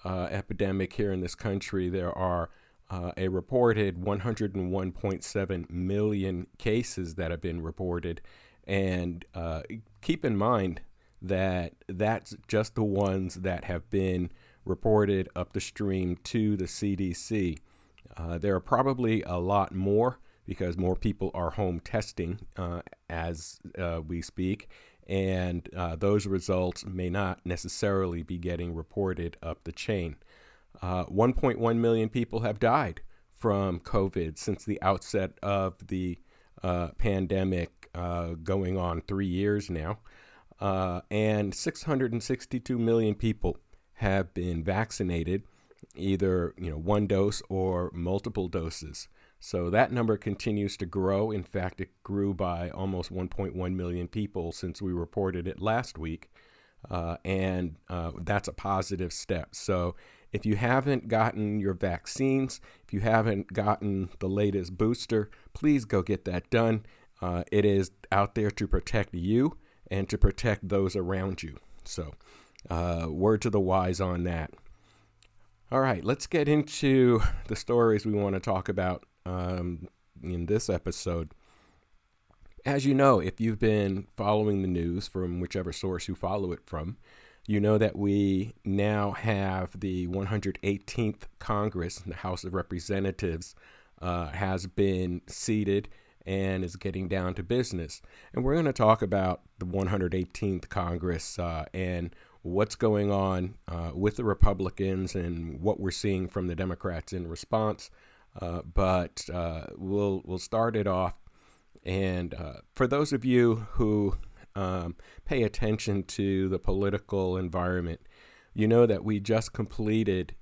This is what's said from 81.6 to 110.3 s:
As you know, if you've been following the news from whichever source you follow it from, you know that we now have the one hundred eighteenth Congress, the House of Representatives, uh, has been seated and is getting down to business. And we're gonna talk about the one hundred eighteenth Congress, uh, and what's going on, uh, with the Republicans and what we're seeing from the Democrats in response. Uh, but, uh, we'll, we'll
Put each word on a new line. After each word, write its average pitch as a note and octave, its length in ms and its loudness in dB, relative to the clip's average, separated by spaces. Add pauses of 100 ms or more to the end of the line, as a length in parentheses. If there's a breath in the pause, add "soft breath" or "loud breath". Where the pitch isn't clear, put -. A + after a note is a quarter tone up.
As C#3 220 2
you C#3 80 6
know, C3+ 260 8
if F#2 200 -2
you've A2+ 180 0
been G2+ 480 2 (100)
following G#2 460 2
the F#2+ 60 -2
news F2 400 -2
from F2+ 320 -4
whichever F2+ 320 -4
source F#2 360 -4
you F#2+ 60 -2
follow F#2+ 380 -2
it - 140 -8
from, E2 320 -6 (480 loud breath)
you G#2 120 4
know G#2 200 6
that G#2+ 180 2
we G2+ 580 2 (100)
now G2+ 480 2
have F#2+ 680 -2
the F2+ 260 -2
one F#2+ 200 -2
hundred G2 360 -2
eighteenth G#2 640 -2 (140)
Congress, G2+ 640 -2
the F2 100 -8
House F#2 280 -6
of F2+ 100 -6
Representatives, F2+ 1000 -2 (440 loud breath)
uh, F2 280 -2
has F#2 380 -2
been F#2 600 0
seated G#2 640 0 (360 soft breath)
and F#2+ 400 0
is F2 120 -8
getting F#2 320 -4
down F2+ 260 0
to G2+ 80 -6
business. F#2+ 580 -2 (320 loud breath)
And B2 120 0
we're C3+ 100 4
gonna D#3 180 2
talk A2 300 6
about F#2 380 2 (180)
the - 60 -4
one F#2 240 0
hundred F#2 260 0
eighteenth F#2 540 -2
Congress, F2 720 -4
uh, E2 260 -4 (100)
and F2+ 400 -4 (280 loud breath)
what's F#2+ 320 0
going G#2 360 4
on, F#2+ 440 2 (140)
uh, E2+ 260 -4
with G#2 220 2
the B2+ 80 -4
Republicans F#2+ 920 2
and E2+ 460 -4
what G2 180 2
we're F#2 140 -2
seeing F#2+ 340 -2
from F2+ 220 -4
the F2 80 -4
Democrats F2 560 -4
in F2+ 160 -6
response. G#2+ 600 -2 (520 soft breath)
Uh, F2 220 -6
but, F#2 720 2
uh, E2+ 340 -4 (100)
we'll, G2 480 0
we'll F2+ 160 -6